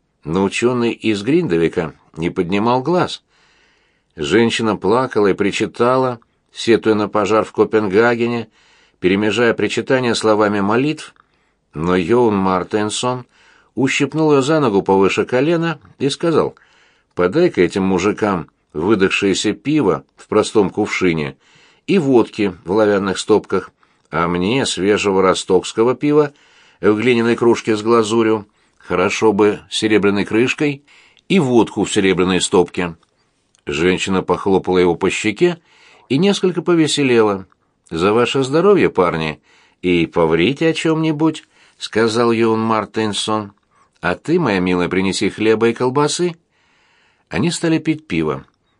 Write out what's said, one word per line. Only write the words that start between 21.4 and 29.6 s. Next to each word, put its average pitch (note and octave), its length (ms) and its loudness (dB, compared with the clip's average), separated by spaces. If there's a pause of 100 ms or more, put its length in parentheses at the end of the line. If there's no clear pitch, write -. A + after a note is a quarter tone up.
и G3 120 2
водки A2 540 0 (120)
в E2 80 -6
оловянных G2+ 460 0
стопках, - 520 -2 (400)
а E2+ 160 0
мне F#2+ 400 -2
свежего F#2+ 560 0
ростокского F#2+ 720 0
пива D3 380 0 (480)
в G#2 160 2
глиняной A#2 400 2
кружке A2+ 400 2
с G#2 60 -6
глазурью, A2 640 0 (280)
хорошо F#2+ 560 0
бы G#2 280 2 (100)